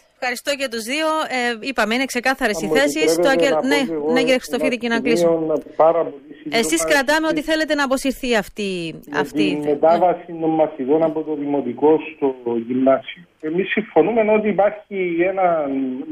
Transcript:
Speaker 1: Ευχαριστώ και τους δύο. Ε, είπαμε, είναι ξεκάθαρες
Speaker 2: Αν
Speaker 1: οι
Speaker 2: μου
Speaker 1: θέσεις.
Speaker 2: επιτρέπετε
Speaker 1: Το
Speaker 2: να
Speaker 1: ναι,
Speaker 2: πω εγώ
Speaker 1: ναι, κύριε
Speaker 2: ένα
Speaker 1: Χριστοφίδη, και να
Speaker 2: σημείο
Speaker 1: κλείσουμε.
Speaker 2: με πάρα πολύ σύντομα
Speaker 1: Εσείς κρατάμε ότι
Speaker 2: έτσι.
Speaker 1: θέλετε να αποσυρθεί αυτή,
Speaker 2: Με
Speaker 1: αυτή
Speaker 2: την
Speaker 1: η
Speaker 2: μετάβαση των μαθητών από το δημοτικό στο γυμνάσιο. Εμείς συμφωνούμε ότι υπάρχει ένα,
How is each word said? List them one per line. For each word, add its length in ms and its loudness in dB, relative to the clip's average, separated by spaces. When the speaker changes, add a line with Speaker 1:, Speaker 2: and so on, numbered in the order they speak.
Speaker 1:
Ευχαριστώ 360 -4
και 120 -4
τους 160 -8
δύο. 240 -2
Ε, 220 -2
είπαμε, 360 -2
είναι 100 0
ξεκάθαρες 520 -2
Speaker 2:
Αν 60 -4
Speaker 1:
οι 40 -4
Speaker 2:
μου 80 -2
Speaker 1:
θέσεις. 420 2
Speaker 2:
επιτρέπετε 320 4
Speaker 1:
Το 60 2
Speaker 2:
να 120 0
Speaker 1:
ναι, 180 2
Speaker 2:
πω 80 -6
εγώ 180 -2
Speaker 1:
ναι, 80 2
κύριε 140 2
Speaker 2:
ένα 80 0
Speaker 1:
Χριστοφίδη, 360 -2
και 100 -6
να 80 0
Speaker 2:
σημείο 140 -2
Speaker 1:
κλείσουμε. 360 2
Speaker 2:
με 100 0
πάρα 280 4
πολύ 340 -10
σύντομα 240 -4
Speaker 1:
Εσείς 200 0
κρατάμε 360 2
ότι 120 0
Speaker 2:
έτσι. 120 -6
Speaker 1:
θέλετε 240 0
να 80 0
αποσυρθεί 520 -2
αυτή, 360 -4
Speaker 2:
Με 80 -2
Speaker 1:
αυτή 300 0
Speaker 2:
την 140 -4
Speaker 1:
η 20 -6
Speaker 2:
μετάβαση 640 2
των 80 2
μαθητών 540 2
από 240 0
το 80 -4
δημοτικό 640 2
στο 160 0
γυμνάσιο. 560 0
Εμείς 300 -2
συμφωνούμε 500 2
ότι 100 0
υπάρχει 500 0
ένα, 140 0